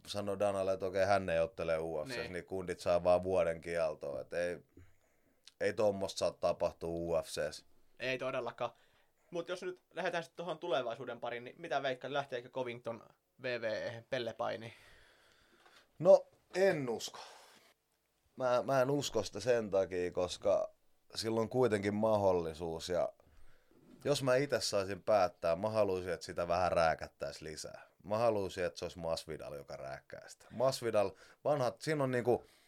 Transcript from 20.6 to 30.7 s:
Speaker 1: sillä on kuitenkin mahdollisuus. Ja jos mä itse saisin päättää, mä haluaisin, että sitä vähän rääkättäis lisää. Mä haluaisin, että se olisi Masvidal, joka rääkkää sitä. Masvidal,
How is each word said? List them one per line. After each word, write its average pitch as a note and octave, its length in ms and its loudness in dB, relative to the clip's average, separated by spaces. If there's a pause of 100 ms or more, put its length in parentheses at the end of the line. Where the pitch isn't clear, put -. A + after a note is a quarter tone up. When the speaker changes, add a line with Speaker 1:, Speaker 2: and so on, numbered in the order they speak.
Speaker 1:
sillä A2 260 -2
on A2 80 0
kuitenkin G#2+ 440 4
mahdollisuus. F2+ 960 2
Ja E2 240 0 (920)
jos C3+ 180 0
mä B2+ 120 4
itse C3+ 260 2
saisin G2 420 -2
päättää, F2+ 520 4
mä G#2 140 -2
haluaisin, F#2+ 440 2
että D#2 120 -8
sitä F2 220 -4
vähän F2 240 2
rääkättäis D#2+ 680 0
lisää. D#2 400 -12 (220)
Mä G#2 140 -2
haluaisin, G2+ 480 0
että - 140 -4
se F#2 60 -6
olisi F2 140 -10
Masvidal, D#2 540 -4
joka D2 240 -12
rääkkää C2+ 520 -14
sitä. - 220 -20
Masvidal, A2 600 0 (320)